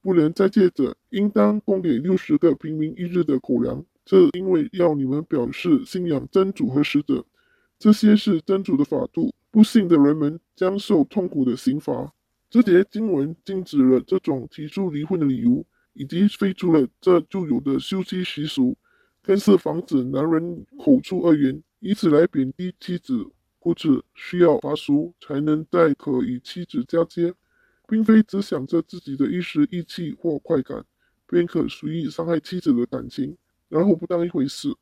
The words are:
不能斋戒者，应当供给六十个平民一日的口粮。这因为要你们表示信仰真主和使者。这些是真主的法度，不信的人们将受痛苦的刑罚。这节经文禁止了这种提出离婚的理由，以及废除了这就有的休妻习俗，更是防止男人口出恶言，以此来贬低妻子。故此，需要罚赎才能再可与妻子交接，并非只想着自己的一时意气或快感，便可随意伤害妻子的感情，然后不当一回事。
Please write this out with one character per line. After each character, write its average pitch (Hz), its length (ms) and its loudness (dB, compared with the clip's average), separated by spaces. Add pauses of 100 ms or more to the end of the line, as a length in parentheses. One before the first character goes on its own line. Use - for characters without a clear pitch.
不 190 140 -2
能 160 180 2
斋 190 160 2
戒 190 220 4
者， - 260 -4 (140)
应 208 180 0
当 208 320 2
供 190 220 -2
给 151 160 0
六 180 180 0
十 151 220 -2
个 165 160 4
平 156 240 -8
民 156 180 -4
一 185 60 -8
日 175 200 -2
的 147 160 0
口 123 200 -2
粮。 127 260 -4 (180)
这 185 300 6
因 190 160 -6
为 165 240 0
要 175 220 0
你 143 100 -2
们 139 200 -4
表 120 280 -2
示 143 320 0
信 180 220 -6
仰 139 260 -2
真 190 220 2
主 131 160 -4
和 139 120 0
使 147 200 0
者。 - 200 -4 (560)
这 214 140 4
些 214 240 4
是 196 240 0
真 196 240 -2
主 180 140 -2
的 143 60 2
法 131 280 -4
度， - 220 -4 (160)
不 214 120 6
信 214 240 4
的 165 120 6
人 143 180 4
们 156 240 -4 (160)
将 190 220 -2
受 190 260 2
痛 185 240 -4
苦 135 160 -2
的 120 100 0
刑 - 240 -2
罚。 139 320 -6 (380)
这 240 140 2
节 190 260 4
经 214 240 -4
文 151 220 -2 (100)
禁 190 200 -6
止 143 180 0
了 127 180 4
这 185 200 -4
种 135 280 -6
提 151 200 -14
出 196 200 -4
离 147 140 -6
婚 170 160 -4
的 151 80 0
理 131 120 0
由， 120 280 0 (260)
以 - 120 -12
及 175 240 0
废 196 260 -2
除 180 180 -2
了 147 140 4 (140)
这 180 220 4
就 185 260 -6
有 123 120 0
的 139 200 -2
休 190 240 -6
妻 185 180 -6
习 156 240 -8
俗， 135 300 -2 (480)
更 196 120 2
是 196 220 4
防 160 260 -4
止 131 200 -2
男 139 260 -2
人 165 340 -4 (140)
口 139 220 4
出 - 180 -6
恶 165 160 4
言， 143 260 0 (200)
以 196 120 -4
此 165 180 0
来 151 180 6
贬 135 240 -4
低 180 260 -10
妻 175 180 -8
子。 123 300 -6 (320)
故 170 160 -2
此， 143 300 0 (100)
需 - 240 -10
要 165 200 6
罚 143 180 -4
赎 151 440 -2
才 143 200 -6
能 151 280 -2
再 165 260 4
可 127 280 -4
与 123 160 -4
妻 - 260 -12
子 147 220 -6
交 170 180 0
接， 170 300 -4 (540)
并 220 160 0
非 220 180 8
只 196 180 -2
想 147 280 -6
着 165 140 0
自 - 180 -12
己 139 160 -10
的 147 100 0
一 180 140 -2
时 151 320 0
意 175 100 -6
气 165 340 -10
或 156 220 -4
快 147 240 -2
感， 123 220 -12 (420)
便 175 180 0
可 170 220 -2
随 156 300 -8
意 156 120 -4
伤 165 160 -8
害 165 140 -2
妻 180 220 -8
子 160 120 0
的 120 140 0
感 120 220 -10
情， 147 280 -8 (320)
然 160 160 0
后 196 120 4
不 170 100 -12
当 170 180 -2
一 175 40 -6
回 143 180 -2
事。 139 360 -8